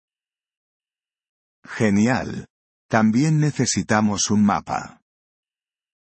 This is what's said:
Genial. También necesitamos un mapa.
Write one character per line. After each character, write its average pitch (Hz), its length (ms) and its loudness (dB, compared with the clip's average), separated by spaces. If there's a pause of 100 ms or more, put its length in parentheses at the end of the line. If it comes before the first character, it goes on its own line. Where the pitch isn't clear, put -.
(1600)
Genial. 104 840 -2 (420)
También 120 500 2
necesitamos 107 920 0
un 104 160 2
mapa. 82 520 -2 (1200)